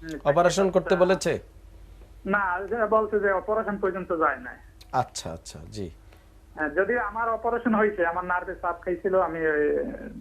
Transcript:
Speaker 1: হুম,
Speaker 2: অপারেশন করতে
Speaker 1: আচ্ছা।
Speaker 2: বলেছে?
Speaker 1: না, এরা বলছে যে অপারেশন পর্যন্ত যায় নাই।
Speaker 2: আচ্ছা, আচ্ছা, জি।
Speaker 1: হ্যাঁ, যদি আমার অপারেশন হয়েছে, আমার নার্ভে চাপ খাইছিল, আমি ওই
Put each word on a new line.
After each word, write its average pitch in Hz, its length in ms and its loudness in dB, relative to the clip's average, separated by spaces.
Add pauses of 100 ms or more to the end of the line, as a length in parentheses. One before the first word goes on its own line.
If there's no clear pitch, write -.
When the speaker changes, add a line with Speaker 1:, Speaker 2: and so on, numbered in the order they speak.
Speaker 1:
হুম, 160 220 -10
Speaker 2:
অপারেশন 175 460 4
করতে 180 240 2
Speaker 1:
আচ্ছা। 180 100 6
Speaker 2:
বলেছে? 180 340 2 (880)
Speaker 1:
না, 190 320 0
এরা 208 280 -2
বলছে 214 340 2
যে 202 120 2
অপারেশন 202 460 -2
পর্যন্ত 190 340 -2
যায় 151 280 2
নাই। 123 160 -14 (360)
Speaker 2:
আচ্ছা, 123 400 -4
আচ্ছা, - 260 -14 (140)
জি। 101 180 -8 (640)
Speaker 1:
হ্যাঁ, 151 160 -2
যদি 196 280 2
আমার 226 300 -2
অপারেশন 233 460 0
হয়েছে, 208 320 2
আমার 175 180 -2
নার্ভে 180 300 -4
চাপ 170 260 -4
খাইছিল, 185 400 0
আমি 165 260 0
ওই 147 320 2 (420)